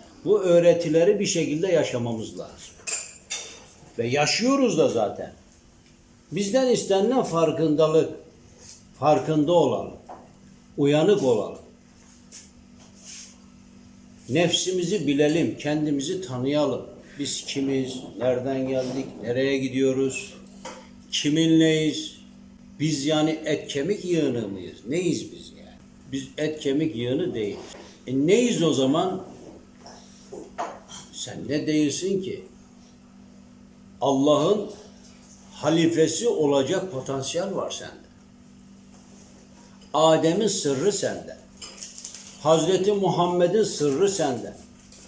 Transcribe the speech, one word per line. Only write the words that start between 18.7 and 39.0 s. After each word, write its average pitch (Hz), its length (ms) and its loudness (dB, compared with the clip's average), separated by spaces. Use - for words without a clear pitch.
nereye 135 360 0
gidiyoruz, 131 760 -2
kiminleyiz? 160 1040 2
Biz 143 260 -2
yani 156 380 0
et - 240 -4
kemik 170 360 -4
yığını 139 440 0
mıyız? 90 300 -12
Neyiz 151 440 -2
biz - 260 -20
yani? - 200 -20
Biz 135 160 -8
et 151 220 -4
kemik 143 360 -2
yığını 131 380 -2
değil. 101 220 -4
E 135 200 0
neyiz 208 360 4
o 156 100 4
zaman? 139 540 0
Sen - 240 -10
ne 139 180 -2
değilsin 156 560 0
ki? - 220 -10
Allah'ın 147 720 2
halifesi 156 760 2
olacak 151 640 0
potansiyel 135 640 -6
var 123 160 -6
sende. - 380 -14